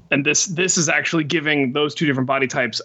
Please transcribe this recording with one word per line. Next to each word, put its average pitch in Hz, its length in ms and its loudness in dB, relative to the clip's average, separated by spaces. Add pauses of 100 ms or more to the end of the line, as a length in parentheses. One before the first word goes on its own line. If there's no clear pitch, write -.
(120)
and 139 120 2
this, 147 240 2
this 180 300 0
is 160 100 2
actually 156 360 0
giving 147 500 0
those 147 220 0
two 170 100 -2
different 131 220 2
body 135 200 0
types 123 380 -2